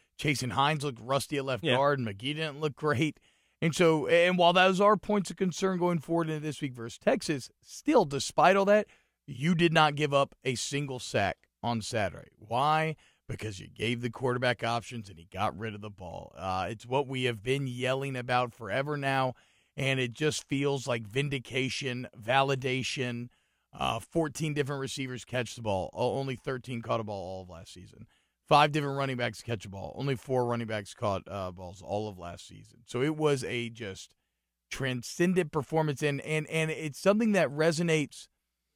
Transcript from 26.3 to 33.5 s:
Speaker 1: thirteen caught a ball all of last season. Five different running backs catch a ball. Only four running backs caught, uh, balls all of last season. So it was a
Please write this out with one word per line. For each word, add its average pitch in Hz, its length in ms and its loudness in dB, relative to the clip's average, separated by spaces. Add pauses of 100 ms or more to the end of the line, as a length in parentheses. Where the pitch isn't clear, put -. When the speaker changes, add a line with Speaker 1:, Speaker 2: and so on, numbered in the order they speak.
Speaker 1:
thirteen 123 460 -8
caught 117 180 -2
a 113 60 -4
ball 101 180 -8 (140)
all 95 60 -10
of 92 60 -16
last 87 220 -16
season. - 340 -20 (420)
Five 151 240 8
different 143 260 0
running 135 180 -2
backs 120 280 -4
catch 113 220 -6
a 107 40 -12
ball. 95 260 -12
Only 139 200 -2
four 127 320 0
running 117 180 -2
backs 107 300 -6
caught, 98 320 -2
uh, 92 240 -6
balls 90 320 -14
all 104 260 -4
of 95 80 -12
last 87 300 -12
season. 104 400 -20
So 123 160 -2
it 156 120 0
was 147 280 2
a 117 260 -4